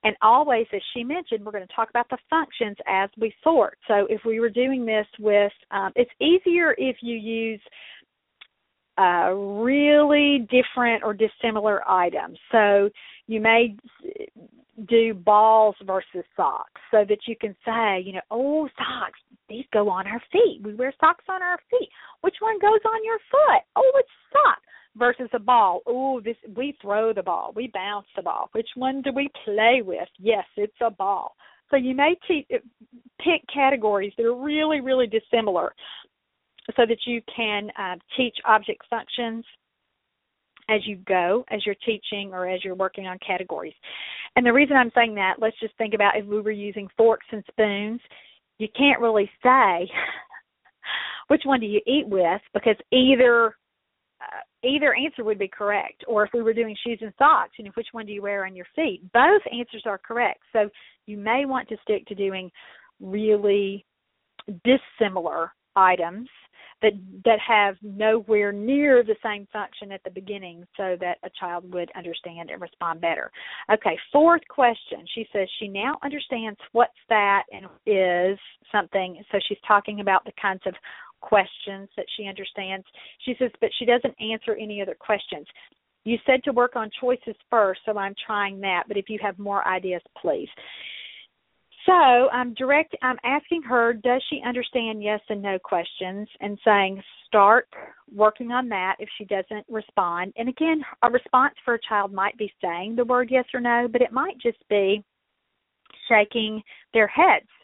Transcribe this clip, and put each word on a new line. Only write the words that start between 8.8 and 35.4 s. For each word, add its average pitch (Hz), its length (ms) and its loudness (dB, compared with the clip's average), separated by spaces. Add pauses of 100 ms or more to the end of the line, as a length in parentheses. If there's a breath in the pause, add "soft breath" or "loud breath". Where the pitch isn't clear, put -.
uh, 180 360 2
really 285 1160 2
different 247 540 0
or 214 100 -4
dissimilar 214 760 -2
items. 180 480 0 (140)
So 202 380 4 (380 loud breath)
you 220 140 -4
may 226 340 4 (1120)
do 226 260 4
balls 214 680 6
versus 190 420 -6 (100)
socks - 460 -4 (100)
so 214 160 6
that 208 200 0
you 233 80 -8
can 208 200 -10 (100)
say, 220 400 -2
you 196 80 -12
know, 185 160 -10
"Oh, 285 480 -2
socks, - 420 -8 (280)
these 226 240 -14
go 208 180 0
on 185 180 -4
our 220 140 -8 (100)
feet. 403 300 2
We 208 140 -12
wear 254 240 -6
socks 339 300 2
on 370 120 -6
our 359 160 -2 (120)
feet. 494 200 -2 (320 loud breath)
Which - 180 -2
one 440 200 -2
goes 415 260 4
on 440 180 -2
your 440 160 -4 (120)
foot? 587 320 4 (120)
Oh, 523 200 6
it's 523 140 2 (220)
sock." 554 300 2 (360 soft breath)
Versus 240 360 0
a 240 60 -4
ball. 208 460 4
"Oh, 262 360 -2
this, 226 160 -8 (180)
we 269 160 -6 (100)
throw 214 300 0
the 202 120 -4
ball. 180 300 -4
We 233 140 -8
bounce 202 480 -8
the 196 60 -6
ball. - 320 -6
Which 226 220 -4
one 262 260 -4
do 269 100 -4
we 277 180 -4 (140)
play 226 380 2
with? 185 260 -8 (100)
Yes, 202 280 0 (100)
it's 208 240 -6
a 233 100 0
ball." 196 460 -4 (340 soft breath)
So 285 60 2
you 254 200 0
may 294 200 4 (120)
te-, - 200 -2 (720)
pick 330 340 -2
categories 214 600 0
that 233 100 -2
are 233 100 2
really, 302 440 -2
really 254 280 0
dissimilar 214 640 -2 (1040 loud breath)